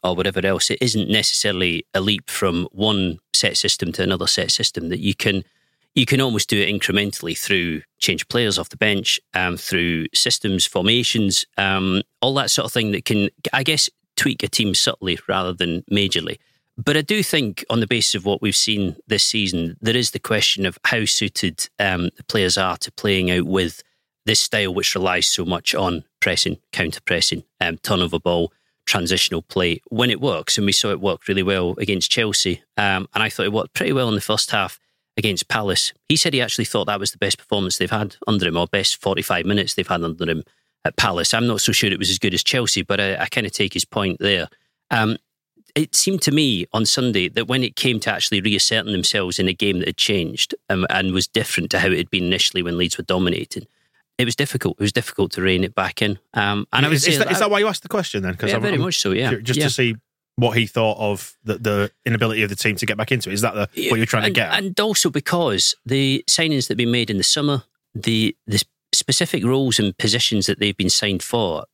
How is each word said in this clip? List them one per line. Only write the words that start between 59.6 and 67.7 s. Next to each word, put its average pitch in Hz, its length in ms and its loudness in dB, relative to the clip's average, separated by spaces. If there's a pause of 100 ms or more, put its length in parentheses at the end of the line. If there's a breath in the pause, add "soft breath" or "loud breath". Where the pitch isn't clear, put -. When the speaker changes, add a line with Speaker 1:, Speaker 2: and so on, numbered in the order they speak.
Speaker 2:
to 127 40 0
see 117 240 0 (420)
what 117 200 4
he 117 80 4
thought 110 320 0
of 104 460 -4
the, 107 160 -4
the 104 320 2 (120)
inability 113 380 0
of 101 80 2
the 101 60 -6
team 104 220 0
to 110 100 -4
get 104 100 -2
back 107 140 -2
into 127 180 -2
it. 95 40 -4
Is 101 80 -2
that 113 120 0
the, 104 220 -2
Speaker 1:
Yeah, - 160 0
Speaker 2:
what 113 60 2
you're 113 100 2
trying 110 160 0
Speaker 1:
and, 104 100 2
Speaker 2:
to 117 80 2
get 92 100 -2
at? - 60 0
Speaker 1:
and 185 220 -4
also 208 320 2
because 147 640 0 (100)
the 135 420 2
signings 156 400 2
that - 20 -2
have 104 80 -2
been 120 120 2
made 120 220 2
in 101 60 0
the 92 60 0
summer, 143 380 2 (320)